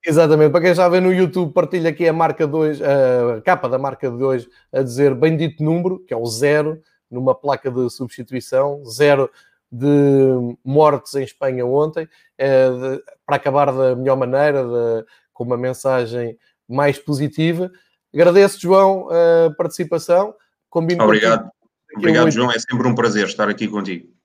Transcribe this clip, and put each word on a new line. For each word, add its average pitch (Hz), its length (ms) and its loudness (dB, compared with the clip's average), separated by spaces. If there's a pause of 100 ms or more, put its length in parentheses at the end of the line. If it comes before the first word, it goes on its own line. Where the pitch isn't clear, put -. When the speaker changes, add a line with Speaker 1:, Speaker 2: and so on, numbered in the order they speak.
Speaker 1:
Exatamente. 151 480 4
Para 175 80 4
quem 175 140 2
já 180 140 4
vê 180 120 2
no 185 120 2
YouTube, 180 400 0
partilha 165 380 -2
aqui 160 160 -2
a 160 60 2
marca 160 340 -2
dois, 151 360 -2
a 127 580 0
capa 135 280 -2
da 127 100 -2
marca 135 320 -6
de 120 120 -6
hoje 131 260 -2 (240)
a 131 100 -2
dizer 135 320 0
bendito 156 480 -2
número, 175 380 -2
que - 120 -12
é 120 40 -6
o 117 100 -6
zero, 147 540 -2 (300)
numa 127 240 -2
placa 139 360 -4
de 123 200 -2
substituição, 131 960 -6
zero 135 460 2 (400)
de 135 920 2
mortes 143 520 0
em 139 100 -4
Espanha 127 400 -6
ontem, 156 420 -2 (300)
eh, 131 340 2
de, 131 320 -6 (220)
para 143 120 -2
acabar 143 360 0
da 131 240 0
melhor 131 200 -2
maneira, 135 460 0
de, 117 440 -4 (260)
com - 120 -10
uma 123 120 -4
mensagem 123 800 -4 (320)
mais 143 300 0
positiva. 160 720 -4 (440)
Agradeço, 180 460 4
João, 190 500 2
a 165 440 4
participação. 175 800 -2 (340)
Combino 165 360 0
Speaker 2:
Obrigado. 110 400 2
Speaker 1:
contigo. - 120 -20 (400)
Speaker 2:
Obrigado, 113 300 2
Speaker 1:
Hoje 143 100 0
Speaker 2:
João. 123 140 0
É 113 80 -2
sempre 120 300 -4
um 117 60 0
prazer 107 320 0
estar 104 220 -4
aqui 104 200 -6
contigo. 95 400 -8 (160)